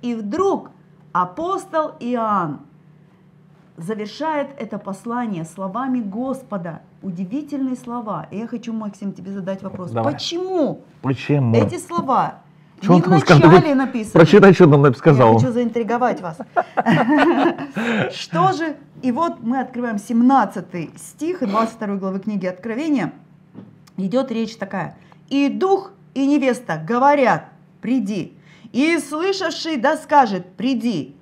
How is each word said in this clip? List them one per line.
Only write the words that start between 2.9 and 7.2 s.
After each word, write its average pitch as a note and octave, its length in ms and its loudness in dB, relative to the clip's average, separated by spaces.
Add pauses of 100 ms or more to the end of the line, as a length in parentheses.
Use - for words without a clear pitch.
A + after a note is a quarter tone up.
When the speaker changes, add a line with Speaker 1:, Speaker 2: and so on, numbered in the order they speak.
Speaker 1:
завершает A3 720 -8 (100)
это G#3 180 -10
послание G3+ 680 -8
словами A#3 540 -6
Господа. G#3 840 -8 (200)
Удивительные B3+ 720 -6